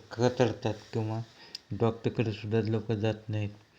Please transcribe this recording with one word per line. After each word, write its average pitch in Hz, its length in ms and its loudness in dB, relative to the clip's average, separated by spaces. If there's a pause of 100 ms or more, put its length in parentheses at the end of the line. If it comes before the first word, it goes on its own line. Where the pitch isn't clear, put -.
(100)
कतरतात 117 640 2 (180)
किंवा 110 280 -2 (500)
डॉक्टरकडे 113 600 0
सुद्धा 107 320 0
लोक 107 300 -2
जात 107 340 0
नाहीत. 107 220 -2 (280)